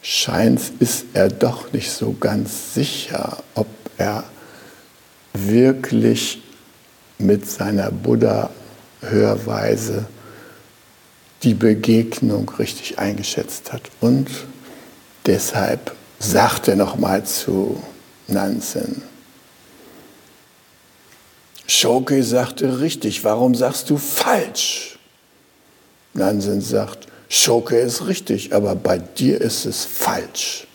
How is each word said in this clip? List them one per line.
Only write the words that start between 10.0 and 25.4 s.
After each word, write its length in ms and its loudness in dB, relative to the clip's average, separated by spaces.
die 120 4
Begegnung 1040 2
richtig 400 -6
eingeschätzt 760 -6
hat. 80 -10
Und 280 4
deshalb 680 0
sagt 500 2
er 80 4
noch 200 2
mal 280 0
zu 580 -2
Nansen, 720 -4
„Shoke 560 2
sagte 580 0
richtig, 440 -2
warum 300 4
sagst 340 0
du 80 4
falsch?“ 1000 -2